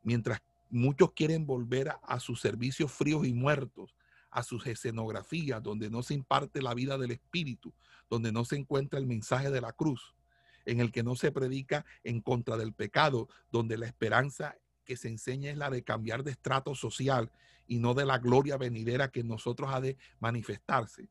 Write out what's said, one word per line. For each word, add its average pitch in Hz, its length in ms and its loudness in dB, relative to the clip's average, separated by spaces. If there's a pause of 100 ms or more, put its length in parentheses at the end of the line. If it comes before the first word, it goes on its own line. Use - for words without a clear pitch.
Mientras 117 360 0 (280)
muchos 139 460 4
quieren 156 320 2
volver 127 420 -2
a, 143 60 -6 (100)
a 127 160 -2
sus 120 200 -6
servicios 127 520 0
fríos 147 340 2
y 127 60 0
muertos, 127 640 0 (340)
a 120 140 -2
sus 123 240 -6
escenografías, 113 920 -4
donde 107 300 -4
no 117 140 -4
se 147 100 -4
imparte 139 480 0
la 123 120 0
vida 135 220 -2
del 127 140 -2
Espíritu, 131 640 -6 (340)
donde 117 220 0
no 117 140 2
se 151 100 -2
encuentra 139 460 -2
el 131 60 -2
mensaje 127 440 0
de 131 100 0
la 113 120 -6
cruz, 151 420 -2 (500)
en 120 140 0
el 120 140 4
que 120 100 0
no 123 140 0
se 147 160 2
predica 135 520 -2 (200)
en 117 160 -2
contra 120 360 0
del 113 160 -2
pecado, 127 560 2 (220)
donde 113 260 2
la 113 100 -6
esperanza 127 680 0 (280)
que 127 120 -8
se 123 120 -8
enseña 131 420 -6
es 147 60 -8
la 143 140 -2
de 127 140 -4
cambiar 113 400 -2
de 143 80 -4
estrato 135 420 0
social 127 560 0 (360)
y 120 120 -2
no 120 160 4
de 139 100 2
la 135 140 2
gloria 135 380 4
venidera 120 540 0
que 127 100 -4
en 117 80 -4
nosotros 117 440 -4
ha 131 80 0
de 135 160 -2 (220)
manifestarse. 117 920 -2